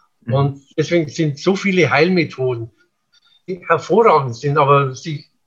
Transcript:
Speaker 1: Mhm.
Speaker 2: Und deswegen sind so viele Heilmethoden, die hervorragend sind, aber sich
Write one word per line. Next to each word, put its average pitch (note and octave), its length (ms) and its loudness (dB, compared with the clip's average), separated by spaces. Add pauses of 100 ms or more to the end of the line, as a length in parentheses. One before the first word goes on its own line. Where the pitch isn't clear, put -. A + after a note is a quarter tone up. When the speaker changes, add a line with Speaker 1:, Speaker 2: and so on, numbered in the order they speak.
(260)
Speaker 1:
Mhm. A#2+ 80 -4
Speaker 2:
Und C#3 280 0 (140)
deswegen E3 320 -2
sind D3 320 -4
so F#3+ 160 0
viele F#3 340 0
Heilmethoden, C3 800 0 (800)
die F3+ 180 -10
hervorragend D#3+ 680 2
sind, C#3+ 220 -2
aber C#3 360 2
sich D3 360 -12 (180)